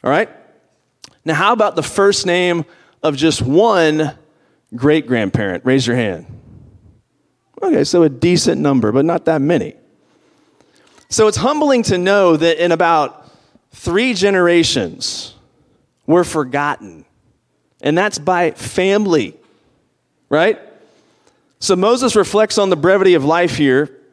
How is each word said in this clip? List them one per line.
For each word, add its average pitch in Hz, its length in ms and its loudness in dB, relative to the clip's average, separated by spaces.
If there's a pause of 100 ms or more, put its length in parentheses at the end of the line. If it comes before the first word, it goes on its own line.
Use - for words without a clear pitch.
All 120 60 -2
right? 180 180 0 (960)
Now, 156 100 -2
how 190 200 2
about 208 220 -2
the 156 60 -2
first 196 440 0
name 175 400 -2 (360)
of 151 140 -2
just 151 240 0
one 156 720 2 (640)
great-grandparent? 117 880 0
Raise 127 220 2
your 120 100 -2
hand. 107 300 -4 (1400)
Okay, 320 220 0
so 170 180 2
a 160 80 4
decent 165 500 0
number, 131 320 0
but 139 140 2
not 170 180 -2
that 156 160 0
many. 151 340 -2 (1300)
So 220 180 0
it's 208 120 0
humbling 277 460 0
to 190 120 -2
know 180 400 2
that 160 260 0
in 175 80 0
about 165 600 -2 (380)
three 220 420 -4
generations, 175 1200 -2 (720)
we're 170 180 2
forgotten. 135 840 -6 (720)
And 151 160 -2
that's 185 220 -2
by 175 320 -2
family, 180 840 -2 (920)
right? 196 320 0 (1000)
So 190 160 0
Moses 233 380 0
reflects 208 440 0
on 196 100 0
the 175 80 2
brevity 185 380 4
of 139 100 2
life 160 320 0
here 139 420 0 (140)